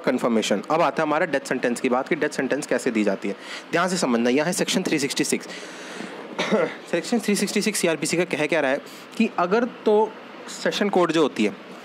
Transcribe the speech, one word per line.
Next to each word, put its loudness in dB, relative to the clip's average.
confirmation। 2
अब 4
आता 2
है 0
हमारा 2
डेथ 0
सेंटेंस -2
की 2
बात 0
कि 0
डेथ 0
सेंटेंस -2
कैसे 0
दी 4
जाती 0
है। -4
ध्यान 2
से -2
समझना, 2
यहाँ 4
है 0
section 0
three 0
sixty 0
six। -2
<coughs> -6
section 0
three 0
sixty 0
six 0
सीआरपीसी 0
का 4
कह 0
क्या 2
रहा 2
है 0
कि 4
अगर 2
तो 2
session 0
कोर्ट 4
जो 4
होती 2
है, -2